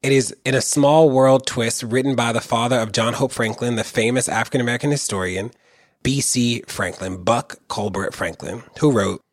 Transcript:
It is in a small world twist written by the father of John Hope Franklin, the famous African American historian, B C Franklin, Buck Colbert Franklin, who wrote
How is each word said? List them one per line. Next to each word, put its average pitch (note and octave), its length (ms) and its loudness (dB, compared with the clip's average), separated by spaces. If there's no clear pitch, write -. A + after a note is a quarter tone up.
It C#3 100 0
is C3+ 320 2
in C3+ 120 0
a B2+ 60 2
small D3 500 4
world C3 340 6
twist A#2 380 -2
written B2+ 320 0
by A#2 160 0
the A2+ 100 -2
father A#2+ 380 0
of A2 120 -2
John A2+ 220 0
Hope C3 180 -2
Franklin, A#2+ 440 -2
the G#2+ 80 -2
famous A#2+ 440 0
African A2+ 320 -2
American B2 300 -2
historian, G2 640 -4
B C3+ 180 0
C A#2+ 480 0
Franklin, F#2 560 -8
Buck A2+ 440 -2
Colbert G2+ 480 -4
Franklin, - 480 -8
who D3+ 120 4
wrote G2 300 0